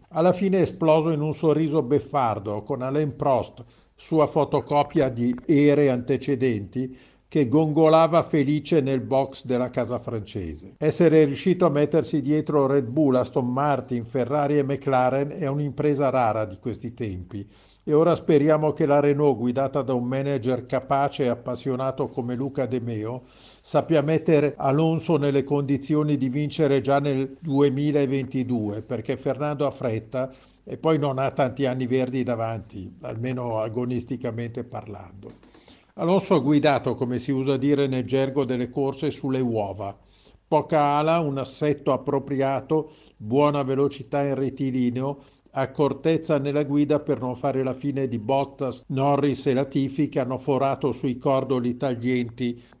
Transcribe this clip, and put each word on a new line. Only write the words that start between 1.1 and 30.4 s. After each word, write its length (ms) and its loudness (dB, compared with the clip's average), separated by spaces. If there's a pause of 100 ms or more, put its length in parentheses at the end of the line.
un 100 -2
sorriso 480 2
beffardo, 840 -2
con 200 -6
Alain 340 -2
Prost, 480 0 (300)
sua 320 2
fotocopia 840 0
di 260 -2 (120)
ere 420 6
antecedenti, 1080 -2 (320)
che 220 0
gongolava 760 6
felice 580 0
nel 200 0
box 440 -2
della 240 -2
casa 300 -4
francese. 800 -10
Essere 460 6
riuscito 420 2
a 20 6
mettersi 520 0
dietro 480 2
Red 180 2
Bull, 300 2
Aston 360 0
Martin, 520 -2
Ferrari 520 0
e 60 4
McLaren 680 0
è 180 -6
un'impresa 600 0
rara 340 2
di 160 -10
questi 340 -8
tempi. 500 -8 (380)
E 100 -4
ora 220 6
speriamo 580 4
che 140 0
la 140 4
Renault, 360 4
guidata 460 -2
da 120 -2
un 100 -2
manager 600 -2
capace 600 -2
e 40 0
appassionato 800 -4
come 300 -6
Luca 300 -4
De 140 -4
Meo, 460 -6
sappia 720 -2
mettere 560 2
Alonso 600 2
nelle 260 2
condizioni 720 0
di 120 0
vincere 540 0
già 180 2
nel 400 -2
duemilaventidue, 1400 0
perché 340 -6
Fernando 500 -4
ha 60 -2
fretta 580 -4 (320)